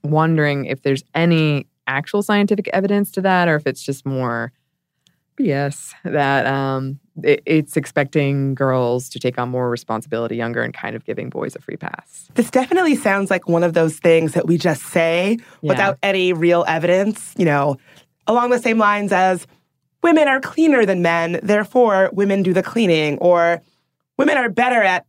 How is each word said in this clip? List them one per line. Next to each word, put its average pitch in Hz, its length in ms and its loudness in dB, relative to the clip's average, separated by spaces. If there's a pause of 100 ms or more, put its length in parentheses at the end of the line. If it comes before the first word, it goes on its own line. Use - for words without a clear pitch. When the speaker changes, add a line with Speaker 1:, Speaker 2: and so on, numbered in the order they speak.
Speaker 1:
wondering 151 600 2
if 131 180 -8
there's 135 200 -2 (100)
any 160 540 2 (180)
actual 143 380 -2
scientific 208 460 0
evidence 202 420 -2
to 190 100 -6
that 180 280 2
or 156 60 2
if 151 120 -2
it's 127 160 -6
just 135 220 -8
more 123 480 -4 (840)
B 226 160 0
S 139 420 -4 (120)
that, 139 420 0
um, 135 500 -4 (260)
it, - 220 2
it's 156 300 -2
expecting 139 800 -2
girls 127 540 -2
to - 100 -14
take 123 180 -4
on 123 120 -4
more 127 200 -4
responsibility 117 680 -6
younger 117 240 -4
and 120 120 -6
kind 117 220 -10
of 117 80 -14
giving - 260 -8
boys - 260 -8
a - 60 -16
free - 140 -12
pass. - 600 -14
Speaker 2:
This 233 140 0
definitely 294 460 2
sounds 196 340 -2
like 185 200 -2
one 170 140 2
of 170 100 0
those 165 260 2
things 165 340 2
that - 140 -2
we 170 100 2
just 151 260 -2
say 180 560 0 (220)
Speaker 1:
Yeah. 151 80 -4
Speaker 2:
without 151 320 0
any 190 300 0
real 170 380 2
evidence, 180 680 0
you 175 80 2
know, 143 320 0 (500)
along 240 240 0
the 240 80 2
same 226 180 0
lines 208 340 2
as 185 340 2 (580)
women 311 260 4
are 269 100 2
cleaner 269 460 2
than 185 160 0
men, 170 420 0
therefore 208 720 2
women 196 300 0
do 180 100 0
the 180 100 0
cleaning, 160 540 0
or 170 440 2 (560)
women 294 200 2
are 240 120 0
better 233 320 0
at 185 280 0